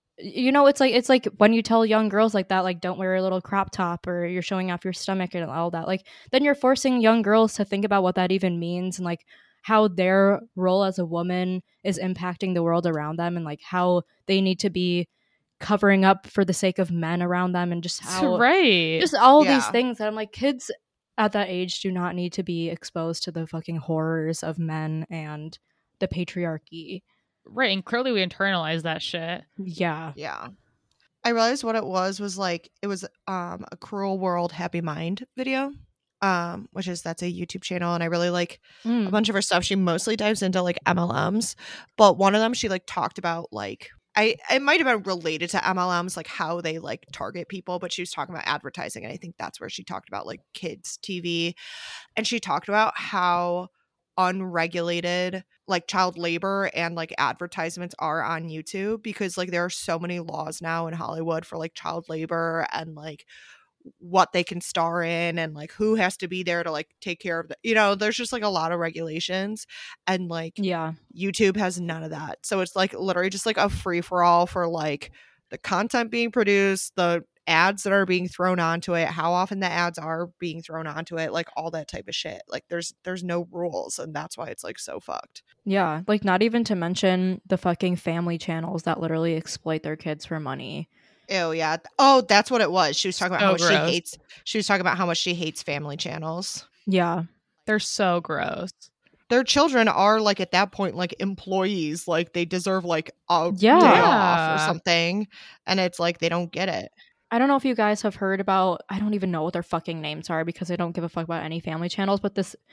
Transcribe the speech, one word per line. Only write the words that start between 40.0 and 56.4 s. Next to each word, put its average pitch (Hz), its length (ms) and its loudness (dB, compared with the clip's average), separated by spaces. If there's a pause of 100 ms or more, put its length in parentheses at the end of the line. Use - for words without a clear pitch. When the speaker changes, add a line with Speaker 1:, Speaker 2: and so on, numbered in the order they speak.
Speaker 3:
dives 214 260 0
into, 185 200 2
like, 175 240 -2
M 175 140 2
L 165 320 0
Ms, 220 260 -2 (400)
but 196 200 10
one 196 160 6
of 214 60 4
them 226 140 2
she, 233 160 -4
like, 185 160 -4
talked - 320 -4
about, 170 340 -6
like, 101 380 -8 (260)
I, 220 200 4 (160)
it 269 100 4
might 294 200 4
have 269 60 2
been 220 160 2
related 170 480 -4
to - 160 -2
M 185 100 2
L 180 260 0
Ms, 180 140 -8
like, 165 100 -12
how 170 340 -6
they, 160 180 -6
like, 156 340 -10
target - 340 -10
people, 180 320 -8
but 175 140 -8
she - 80 -6
was 180 100 -10
talking 175 240 -8
about - 120 -8
advertising, - 580 -6
and 110 80 -12
I - 40 -14
think 175 200 -16
that's - 240 -12
where - 80 -12
she - 140 -12
talked - 260 -14
about, - 160 -10
like, - 160 -14 (120)
kids' - 480 -12
T 180 200 -8
V, 170 340 -2 (640)
and 214 100 -2
she 233 120 -2
talked - 280 -4
about 214 300 0
how 175 720 0 (480)
unregulated, 180 1300 -2 (220)
like, 175 200 -2
child 185 300 2
labor 170 560 -2